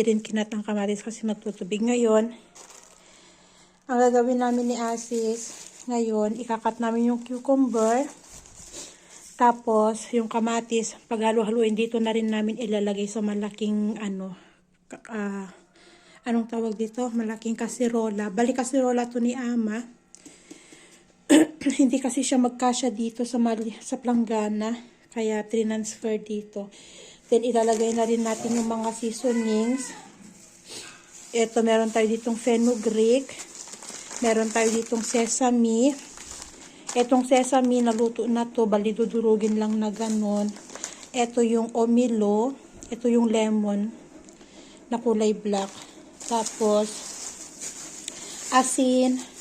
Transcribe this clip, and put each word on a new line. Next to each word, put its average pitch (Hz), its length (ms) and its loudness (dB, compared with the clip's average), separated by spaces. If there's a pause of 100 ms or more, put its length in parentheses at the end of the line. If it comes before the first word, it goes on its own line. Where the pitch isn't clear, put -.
rin 220 160 2
kinat 214 320 -4
ang 214 160 -6
kamatis 208 320 -2
kasi 220 240 -12
magtutubig. 208 560 -6
Ngayon, 233 540 4 (1500)
ang 247 160 0
gagawin 247 400 4
namin 240 300 0
ni - 20 -6
Asis, 233 960 -6 (180)
ngayon, 220 480 0
ikakat 226 480 -4
namin 233 320 2
yung 233 80 -6
cucumber. 247 800 2 (1400)
Tapos, 226 720 2
yung 233 160 0
kamatis, 226 800 -2
paghalo-haluin 220 680 2
dito 226 260 0
na 226 80 0
rin 220 160 0
namin 214 320 -2
ilalagay 208 480 -2
sa 208 160 -6
malaking, 208 760 -2
ano, 190 340 -8 (540)
ka-, - 240 -18
ah, 202 340 -6 (800)
anong 233 240 0
tawag 226 240 -4
dito? 220 400 -4
Malaking 226 420 -4
kasirola. 220 800 -2
Bali, 233 180 2
kasirola 247 560 0
to 240 140 -4
ni 240 160 0
Ama. 240 400 -2 (1500)
<clears throat> 311 500 4
Hindi 269 220 4
kasi 254 240 -2
siya 254 160 2
magkasya 247 500 0
dito 226 320 -4
sa 247 140 -4
mali-, 226 420 0
sa 254 220 -8
planggana. 220 720 0 (400)
Kaya, 214 340 -2
transfer 220 720 -2
dito. 208 540 -10 (540)
Then, 226 160 4
ilalagay 226 480 2
na 226 160 0
rin 233 160 2
natin 226 320 -2
yung 226 160 0
mga 226 240 -2
seasonings. 233 960 0 (1400)
Ito, 226 240 2
meron 226 320 4
tayo 220 160 2
ditong 226 320 -2
fenugreek. 233 880 2 (960)
Meron 226 240 2
tayo 220 240 2
ditong 226 320 -2
sesame. 233 880 2 (1040)
Etong 247 320 2
sesame, 254 560 4
naluto 233 400 0
na 233 240 0
to. 233 160 0
Bali, 208 320 2
dudurugin 220 640 2
lang 214 160 0
na 214 160 0
ganun. 208 560 0 (640)
Ito 240 320 2
yung 226 320 0
omilo. 233 800 2 (320)
Ito 233 240 -2
yung 233 160 4
lemon 214 640 0 (960)
na 240 80 -4
kulay 214 400 2
black. 196 320 -2 (640)
Tapos, 214 560 2 (1700)
asin. 254 640 4 (220)